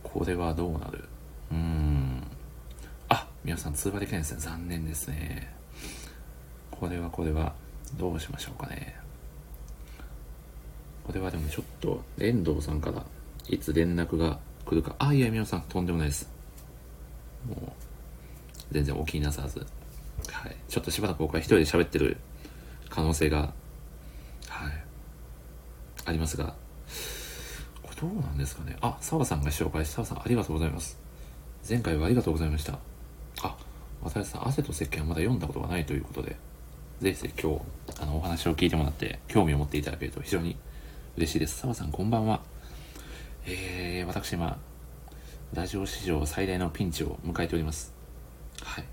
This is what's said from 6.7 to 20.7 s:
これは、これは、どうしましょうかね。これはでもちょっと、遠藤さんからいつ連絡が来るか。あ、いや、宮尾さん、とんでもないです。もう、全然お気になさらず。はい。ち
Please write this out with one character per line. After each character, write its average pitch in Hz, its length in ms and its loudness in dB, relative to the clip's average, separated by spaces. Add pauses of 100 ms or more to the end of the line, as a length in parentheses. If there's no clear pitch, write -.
こ - 160 -2
れ 87 120 0
は、 85 100 0
こ 85 140 -2
れ 80 80 4
は、 80 220 4 (420)
ど 90 160 2
う 82 80 0
し - 100 -6
ま - 80 -6
し - 120 -6
ょ - 80 -8
う - 40 -6
か - 60 -4
ね。 - 280 -8 (2000)
こ - 80 -4
れ 95 60 2
は 92 120 0
で 85 60 -2
も 76 120 2
ち - 100 -2
ょ - 20 -2
っ - 40 -4 (140)
と、 - 240 2 (160)
遠 110 240 6
藤 78 180 4
さ 78 120 0
ん 76 80 2
か - 100 2
ら - 120 -2 (440)
い - 100 2
つ 78 160 0
連 85 220 8
絡 82 220 4
が 80 220 4 (260)
来 80 100 4
る 80 80 8
か。 - 160 -4
あ、 147 140 8
い 139 60 10
や、 117 120 8
宮 113 120 2
尾 - 20 0
さ 95 120 0
ん、 85 40 0
と 92 200 0
ん 90 40 4
で 90 60 2
も 85 60 4
な 78 80 4
い - 40 4
で 71 40 2
す。 - 160 -4 (1160)
も 107 80 -4
う、 - 160 -6 (1000)
全 73 120 4
然 69 120 2
お 78 100 0
気 78 120 -2
に 73 60 4
な 73 80 2
さ - 120 -2
ら 69 40 -2
ず。 - 180 -4 (680)
は - 180 -6
い。 - 60 -8 (120)
ち - 100 0